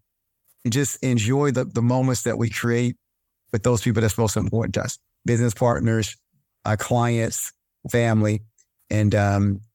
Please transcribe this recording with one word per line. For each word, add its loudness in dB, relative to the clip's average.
just -2
enjoy 2
the, -2
the -4
moments 0
that -2
we 0
create -2
with -4
those 2
people 2
that's 2
most 0
important -2
to -2
us, -8
business 0
partners, 0
our 0
clients, -2
family. 2
And, 2
um, 2